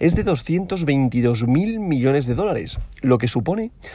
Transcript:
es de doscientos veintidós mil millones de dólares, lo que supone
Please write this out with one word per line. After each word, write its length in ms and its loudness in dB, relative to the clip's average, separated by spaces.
es 160 4
de 80 0
doscientos 600 -2
veintidós 640 2
mil 320 2
millones 480 0
de 80 -2
dólares, 460 -4
lo 180 4
que 100 0
supone 420 -2